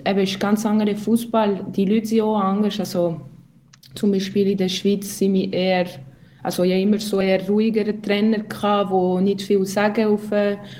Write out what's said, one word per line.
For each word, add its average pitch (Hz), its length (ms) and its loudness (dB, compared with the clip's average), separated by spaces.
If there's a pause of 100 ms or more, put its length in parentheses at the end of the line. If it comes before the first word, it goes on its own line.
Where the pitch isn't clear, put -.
eben 196 120 2
ist 190 200 0
ganz 208 240 0
anderer 208 320 2
Fußball, 208 720 0 (100)
die 196 100 2
Leute 220 200 2
sind 220 160 0
auch 214 160 0
anders, 202 420 0
also 175 400 -2 (760)
zum 202 160 2
Beispiel 196 400 0
in 190 80 -2
der 185 100 0
Schweiz 196 480 -2
sind 196 160 2
wir 190 180 0
eher, 180 360 0 (560)
also 180 220 -2
ja 185 120 2
immer 208 220 2
so 196 200 -2
eher 185 280 2
ruhigere 208 520 0
Trainer 208 440 0
gehabt, 202 480 0
wo 180 280 2
nicht 196 220 0
viel 196 240 2
sagen 214 400 0
auf, 208 260 0
äh, 202 260 0 (220)